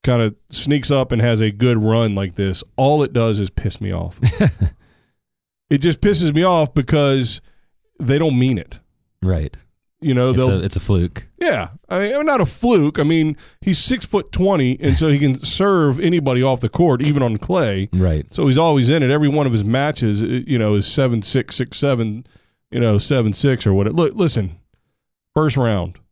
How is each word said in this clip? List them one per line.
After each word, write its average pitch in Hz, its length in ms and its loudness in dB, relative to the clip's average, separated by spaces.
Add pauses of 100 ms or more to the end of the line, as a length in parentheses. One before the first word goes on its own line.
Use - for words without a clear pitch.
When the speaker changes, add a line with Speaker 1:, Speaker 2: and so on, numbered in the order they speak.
Speaker 1:
kinda 117 300 0 (160)
sneaks 143 420 -2
up 131 200 0
and 113 100 0
has 117 180 2
a 110 120 0
good 117 260 0
run 110 380 0
like 98 200 -6
this, 95 280 -4 (120)
all 147 280 2
it - 100 -4
does 113 260 0
is 95 100 -2
piss - 320 -6
me 98 100 -6
off. 87 340 -8
Speaker 2:
<laughs> 110 40 6 (1400)
Speaker 1:
It 143 120 2
just 160 200 0
pisses 165 340 0
me 165 80 2
off 175 320 2
because 135 640 0 (580)
they 139 200 0
don't 151 180 2
mean 123 220 0
it. - 200 -14 (440)
Speaker 2:
Right. 85 340 -2 (440)
Speaker 1:
You 139 120 0
know, 123 160 2
Speaker 2:
It's 123 160 2
Speaker 1:
they'll 98 140 2
Speaker 2:
a, 85 40 -4
it's 98 120 -4
a - 40 -2
fluke. 90 460 -2 (160)
Speaker 1:
Yeah. 110 280 -2 (200)
I 180 100 -2 (120)
mean, 294 160 -2
not 269 140 2
a 160 40 2
fluke. 175 540 0
I 151 40 0
mean, 156 340 0 (220)
he's 185 200 0
six-foot-twenty, 180 1000 0
and 143 200 2
so 156 80 2
he 143 100 4
can 139 220 0
<laughs> - 40 -14
serve 165 560 0
anybody 139 440 0
off 131 160 0
the 113 100 -2
court, 127 320 2
even 143 220 0
on 113 140 -2
clay. 104 540 -2
Speaker 2:
Right. 87 440 0
Speaker 1:
So - 100 0
he's 135 120 4
always 147 340 2
in 160 100 2
it. 127 80 2
Every 147 200 2
one 143 180 0
of 120 60 0
his 104 120 0
matches, 120 560 -2
uh, 110 60 -2
you 123 320 -2
know, 104 160 2
is 98 100 0
seven 120 380 -2
six, - 320 -4
six - 240 -6
seven, 117 480 -2 (420)
you 120 100 -6
know, 110 200 2
seven 113 340 0
six 135 320 0
or 98 80 4
what. 98 220 2
Look, 165 180 2
listen, 113 440 -2 (760)
first 151 240 0
round 101 400 -2 (140)